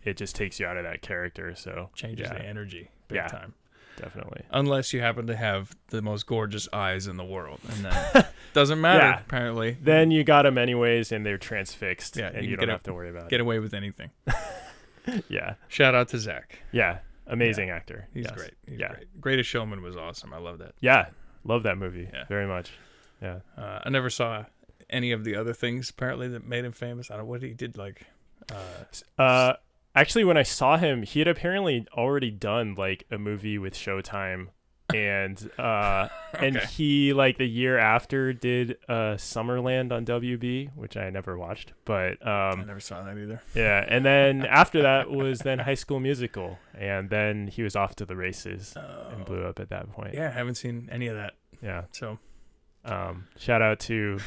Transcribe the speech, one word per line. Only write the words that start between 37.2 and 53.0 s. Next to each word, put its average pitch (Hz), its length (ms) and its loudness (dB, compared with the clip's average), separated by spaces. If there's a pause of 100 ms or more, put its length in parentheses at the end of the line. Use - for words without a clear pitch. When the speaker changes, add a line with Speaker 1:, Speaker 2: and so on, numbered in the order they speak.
Speaker 1:
the 127 100 2
year 123 300 2
after 120 540 4
did, 123 460 -2 (100)
uh, 113 280 0
Summerland 123 720 -2
on 120 140 -2
W 120 340 -2
B, 123 280 -4 (100)
which 110 200 -12
I 98 140 -4
never 92 260 -6
watched, 87 360 -10 (120)
but, 92 400 -2
um, 98 360 0
Speaker 2:
I 95 40 -8
never 101 140 -10
saw 95 240 -12
that 98 160 -10
either. 104 240 -10 (140)
Speaker 1:
yeah, 107 320 6
and 127 160 4
then 139 420 6
Speaker 2:
<laughs> - 0 -
Speaker 1:
after 151 360 8
that 135 280 4
was 135 300 -2
then 131 180 0
High 131 160 0
School 135 240 -4
Musical, 120 600 -4 (180)
and 98 320 -4
then 104 380 0
he 113 160 -4
was 101 100 -4
off 101 220 0
to 107 80 -8
the 92 100 -8
races 92 600 -8
and - 460 -14
Speaker 2:
Oh. - 20 -10
Speaker 1:
blew 92 180 -6
up 90 160 -6
at 98 120 -12
that 98 200 -10
point. 104 240 -12
Speaker 2:
Yeah, 156 140 -4
I 131 40 -6
haven't 123 240 -4
seen 120 360 -8
any 120 160 -6
of 110 80 -6
that. 104 180 -10 (260)
Speaker 1:
Yeah. 90 300 -8
Speaker 2:
So. 110 300 -12 (680)
Speaker 1:
Um, 92 380 -8 (100)